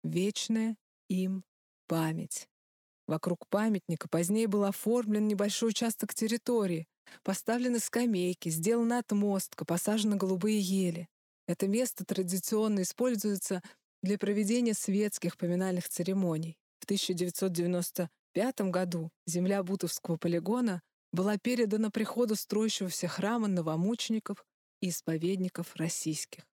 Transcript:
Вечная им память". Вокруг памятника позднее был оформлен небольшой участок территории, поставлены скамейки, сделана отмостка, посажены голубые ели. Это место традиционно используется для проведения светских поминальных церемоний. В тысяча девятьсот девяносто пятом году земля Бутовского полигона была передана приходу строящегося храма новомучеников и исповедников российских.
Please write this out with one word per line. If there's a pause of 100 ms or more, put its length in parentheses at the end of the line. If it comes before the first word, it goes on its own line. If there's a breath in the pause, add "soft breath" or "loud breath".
Вечная (320)
им (440)
память". (580)
Вокруг
памятника
позднее
был
оформлен
небольшой
участок
территории, (360 loud breath)
поставлены
скамейки,
сделана
отмостка,
посажены
голубые
ели. (400)
Это
место
традиционно
используется (400 loud breath)
для
проведения
светских
поминальных
церемоний. (220)
В
тысяча
девятьсот
девяносто (240)
пятом
году (160)
земля
Бутовского
полигона (320)
была
передана
приходу
строящегося
храма
новомучеников (360)
и
исповедников
российских.